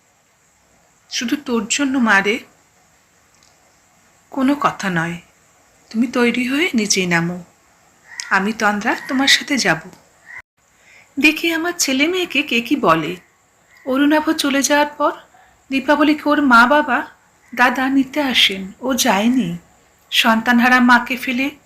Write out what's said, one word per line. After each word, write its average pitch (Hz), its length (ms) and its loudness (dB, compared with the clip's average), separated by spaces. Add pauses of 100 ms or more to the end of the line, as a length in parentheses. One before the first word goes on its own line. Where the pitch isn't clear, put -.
(1120)
শুধু 247 260 -4
তোর 233 340 -4
জন্য 277 280 -2
মা 220 220 4
রে।" 202 180 -2 (1900)
"কোনো 269 300 0
কথা 190 300 -2
নয়, 170 280 -4 (720)
তুমি 226 160 -2
তৈরি 240 420 -2
হয়ে 294 260 -2
নিচেই 202 320 0
নামো, 175 380 -2 (840)
আমি 202 220 0
তন্দ্রা 214 440 -2 (120)
তোমার 269 200 0
সাথে 269 300 0
যাব। 165 220 0 (1400)
দেখি 311 320 0
আমার 330 260 -2
ছেলে 269 280 0
মেয়েকে 349 360 -2
কে 240 180 -2
কি 233 160 -2
বলে।" 165 400 0 (720)
অরুণাভ 294 460 2
চলে 277 300 -2
যাওয়ার 294 240 2
পর 294 260 -2 (580)
দীপাবলিকে 294 580 0
ওর 294 140 2
মা 240 240 6
বাবা 277 400 0 (480)
দাদা 262 340 0
নিতে 269 340 0
আসেন, 196 580 -2
ও 262 140 -2
যায়নি। 220 640 0 (520)
সন্তানহারা 240 720 2
মাকে 247 360 4
ফেলে 262 340 -4 (160)